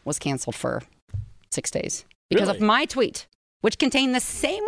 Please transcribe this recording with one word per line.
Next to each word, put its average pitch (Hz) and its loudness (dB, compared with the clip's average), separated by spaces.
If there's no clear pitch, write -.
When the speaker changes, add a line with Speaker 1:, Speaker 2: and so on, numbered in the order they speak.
Speaker 1:
was 147 -4
canceled - -4
for - -4
six - -4
days - -4
because 196 4
of 202 2
Speaker 2:
Really? 214 4
Speaker 1:
my 254 4
tweet, - -2
which 220 2
contained 262 2
the 254 2
same 370 -2